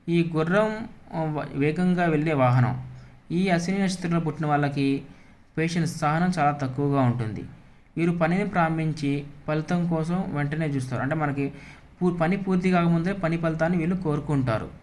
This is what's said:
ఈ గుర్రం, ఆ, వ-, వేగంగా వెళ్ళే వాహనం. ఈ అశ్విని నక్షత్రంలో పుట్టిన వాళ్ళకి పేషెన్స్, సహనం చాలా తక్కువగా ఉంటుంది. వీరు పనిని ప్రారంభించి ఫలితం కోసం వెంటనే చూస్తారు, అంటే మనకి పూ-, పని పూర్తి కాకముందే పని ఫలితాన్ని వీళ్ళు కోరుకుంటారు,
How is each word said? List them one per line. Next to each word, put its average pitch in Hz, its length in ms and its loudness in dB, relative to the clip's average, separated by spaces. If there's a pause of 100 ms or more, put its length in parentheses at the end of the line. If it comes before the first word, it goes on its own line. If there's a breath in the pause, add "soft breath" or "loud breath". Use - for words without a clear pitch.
ఈ 170 260 2
గుర్రం, 214 520 0 (260)
ఆ, 160 100 -2
వ-, 151 300 -4
వేగంగా 175 520 2
వెళ్ళే 156 280 2
వాహనం. 127 540 4 (440 loud breath)
ఈ 185 180 2
అశ్విని 180 320 0
నక్షత్రంలో 175 380 0
పుట్టిన 156 260 -2
వాళ్ళకి 139 580 0 (540 loud breath)
పేషెన్స్, 165 400 0
సహనం 160 420 2
చాలా 143 120 4
తక్కువగా 143 500 0
ఉంటుంది. 117 420 0 (540 soft breath)
వీరు 170 140 2
పనిని 170 380 0
ప్రారంభించి 156 760 0 (240)
ఫలితం 165 400 0
కోసం 170 360 -2 (120)
వెంటనే 147 320 -2
చూస్తారు, 127 340 -4
అంటే 135 140 -2
మనకి 139 380 -2 (480 loud breath)
పూ-, 175 160 2
పని 170 200 2
పూర్తి 190 340 0
కాకముందే 170 420 2
పని 165 240 -2
ఫలితాన్ని 165 400 0
వీళ్ళు 170 180 0
కోరుకుంటారు, 147 760 -2 (120)